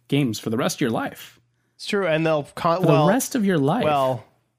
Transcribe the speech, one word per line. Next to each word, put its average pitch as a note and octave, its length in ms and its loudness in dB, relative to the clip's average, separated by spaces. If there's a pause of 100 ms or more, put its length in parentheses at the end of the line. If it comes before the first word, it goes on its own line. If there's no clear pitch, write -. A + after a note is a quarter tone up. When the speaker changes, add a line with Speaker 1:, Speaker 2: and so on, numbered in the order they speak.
Speaker 1:
games C#3 280 0
for - 120 -8
the A2+ 80 -2
rest E3+ 200 -2
of - 40 -4
your B2+ 80 0
life. - 500 -8 (360)
Speaker 2:
It's - 120 -18
true, G3+ 180 -2
and D#3+ 200 2
they'll D#3 180 0
con-, E3+ 380 -2
Speaker 1:
For F3 60 2
Speaker 2:
well, D3+ 200 6
Speaker 1:
the F#3+ 60 4
rest C4 220 -2
of G#3+ 100 0
your F#3+ 120 2
life. D3 280 0
Speaker 2:
well, C3 400 0 (340)